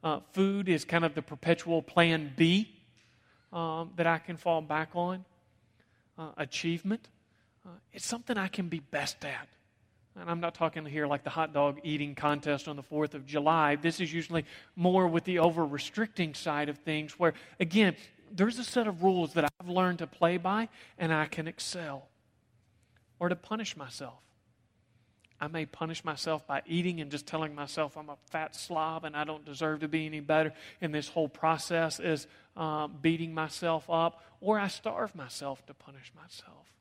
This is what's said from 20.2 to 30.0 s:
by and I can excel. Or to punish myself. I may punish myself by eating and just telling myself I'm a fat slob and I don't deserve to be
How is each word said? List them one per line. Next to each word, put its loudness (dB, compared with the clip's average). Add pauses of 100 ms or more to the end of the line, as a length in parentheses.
by 0 (300)
and 2
I 2
can -6
excel. -8 (1120)
Or 2
to 0
punish -8
myself. -12 (1200)
I -6
may -4
punish -8
myself -4
by -2
eating 0
and -8
just -8
telling -4
myself -4
I'm -14
a -14 (140)
fat -6
slob -4
and -6
I 0
don't -8
deserve -2
to -4
be 0